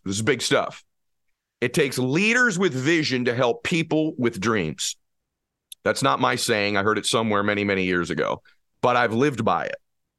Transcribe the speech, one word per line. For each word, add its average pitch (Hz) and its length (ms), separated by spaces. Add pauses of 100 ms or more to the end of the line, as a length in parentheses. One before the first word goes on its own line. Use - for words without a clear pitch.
this 95 120
is 107 60
big 123 200
stuff. - 400 (800)
It 123 120
takes 139 280
leaders 202 580
with 180 160
vision 131 520
to 120 100
help 120 260
people 156 560
with 117 220
dreams. 95 560 (880)
That's 107 180
not 135 160
my 127 160
saying. 104 420
I 98 60
heard 107 160
it 98 80
somewhere 107 380
many, 104 180
many 98 220
years 90 260
ago, 69 320 (380)
but 123 160
I've 117 180
lived 131 300
by 85 220
it. - 100 (420)